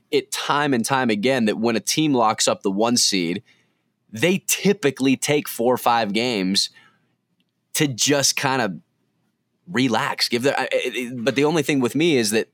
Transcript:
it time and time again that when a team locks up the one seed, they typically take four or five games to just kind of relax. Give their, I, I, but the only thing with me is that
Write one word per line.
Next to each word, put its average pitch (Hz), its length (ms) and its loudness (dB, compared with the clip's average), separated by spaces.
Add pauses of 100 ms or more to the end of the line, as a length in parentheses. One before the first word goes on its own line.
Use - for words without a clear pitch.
it - 220 0
time 147 420 0
and 117 100 0
time 131 280 0
again 117 340 0
that 104 140 0
when 113 160 0
a 104 60 -2
team 156 340 0
locks 110 320 0
up - 160 -2
the 101 80 0
one 113 260 0
seed, 92 460 -2 (680)
they 160 360 0
typically 139 720 0
take 147 300 -2
four 120 260 0
or 117 40 -2
five 117 360 0
games 98 580 0 (1000)
to 156 140 0
just 139 480 0
kind 131 260 0
of 101 120 -2 (960)
relax. 127 600 0
Give 120 140 0
their, 139 160 2
I, 131 120 -2
I, 120 440 -2
but 120 200 -2
the 139 100 2
only 156 180 2
thing 143 160 0
with 120 160 0
me 156 220 4
is 110 140 2
that 107 220 0